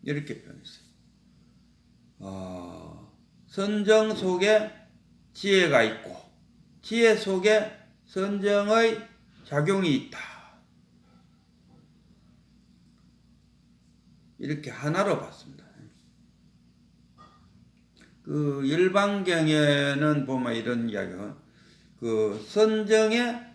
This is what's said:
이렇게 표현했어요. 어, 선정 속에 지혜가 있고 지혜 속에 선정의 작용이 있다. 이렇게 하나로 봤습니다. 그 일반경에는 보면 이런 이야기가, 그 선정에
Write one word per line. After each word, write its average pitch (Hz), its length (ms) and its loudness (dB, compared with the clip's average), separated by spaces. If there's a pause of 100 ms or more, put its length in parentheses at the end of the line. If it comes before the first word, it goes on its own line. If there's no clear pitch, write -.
이렇게 147 380 -8
표현했어요. - 480 -20 (1300)
어, 87 920 -14 (360)
선정 208 680 2
속에 196 560 2 (640)
지혜가 175 500 4
있고 - 320 -6 (680)
지혜 226 340 4
속에 202 560 0 (340)
선정의 202 1040 0 (380)
작용이 160 500 0
있다. - 240 -6 (4000)
이렇게 147 320 -8
하나로 165 500 -2
봤습니다. - 460 -18 (2500)
그 147 400 -2
일반경에는 151 1600 2
보면 127 280 -2
이런 117 320 -4
이야기가, 98 480 -8 (640)
그 110 480 -2
선정에 220 960 2 (120)